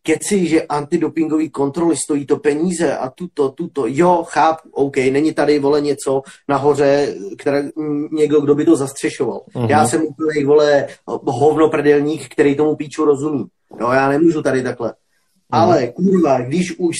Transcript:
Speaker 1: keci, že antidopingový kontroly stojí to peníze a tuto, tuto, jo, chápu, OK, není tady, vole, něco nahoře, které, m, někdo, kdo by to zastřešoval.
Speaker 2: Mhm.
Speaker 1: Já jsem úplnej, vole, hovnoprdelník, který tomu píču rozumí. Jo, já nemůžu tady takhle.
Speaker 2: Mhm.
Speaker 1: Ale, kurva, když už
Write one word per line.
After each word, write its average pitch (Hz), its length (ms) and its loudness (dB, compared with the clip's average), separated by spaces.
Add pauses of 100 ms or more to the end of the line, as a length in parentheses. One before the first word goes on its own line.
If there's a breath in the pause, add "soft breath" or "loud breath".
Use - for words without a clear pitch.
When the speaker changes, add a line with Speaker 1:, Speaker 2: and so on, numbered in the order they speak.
Speaker 1:
keci, 170 440 0
že 156 160 2
antidopingový 151 880 -2
kontroly 143 460 -2 (100)
stojí 143 200 -4
to 147 100 2
peníze 160 640 -2
a 127 120 -8
tuto, - 400 -4
tuto, 170 360 -8
jo, 170 420 2
chápu, 160 440 0
OK, 139 240 -2
není 139 380 2
tady, 147 240 2
vole, 143 220 2
něco 139 420 -2 (260 loud breath)
nahoře, 139 640 2 (240)
které, 143 200 -2 (200)
m, 151 340 -4
někdo, 151 280 2
kdo 143 140 4
by 147 100 -2
to 165 120 6
zastřešoval. 127 640 -4 (140)
Speaker 2:
Mhm. 123 160 -2
Speaker 1:
Já 151 160 4
jsem 160 200 0
úplnej, 151 380 -4
vole, 147 440 4 (360 loud breath)
hovnoprdelník, 147 1040 2
který 143 280 0
tomu 151 200 0
píču 151 280 -6
rozumí. 143 400 0 (360)
Jo, 120 100 -2
já 135 180 2
nemůžu 151 340 2
tady 131 200 -2
takhle. 120 260 -6
Speaker 2:
Mhm. - 760 -6
Speaker 1:
Ale, 156 240 4
kurva, 165 540 2
když 160 380 -4
už 170 220 -2